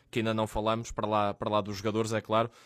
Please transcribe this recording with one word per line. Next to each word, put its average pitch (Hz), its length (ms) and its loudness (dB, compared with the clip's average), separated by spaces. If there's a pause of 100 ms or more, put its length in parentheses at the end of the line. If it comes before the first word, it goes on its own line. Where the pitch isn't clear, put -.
(100)
que - 100 -2
ainda 110 140 0
não 110 120 2
falamos, 113 440 -2
para 110 160 -4
lá, 104 280 2
para 110 160 -4
lá 104 120 4
dos 98 160 -6
jogadores, 110 340 0
é 110 80 0
claro. 113 300 2 (160)